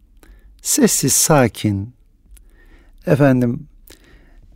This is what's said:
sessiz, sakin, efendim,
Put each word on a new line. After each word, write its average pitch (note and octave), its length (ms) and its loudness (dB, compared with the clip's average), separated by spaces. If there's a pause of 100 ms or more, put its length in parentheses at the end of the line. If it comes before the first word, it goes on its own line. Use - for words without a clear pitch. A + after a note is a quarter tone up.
(640)
sessiz, - 500 0
sakin, A2+ 800 0 (1120)
efendim, C3 600 0 (880)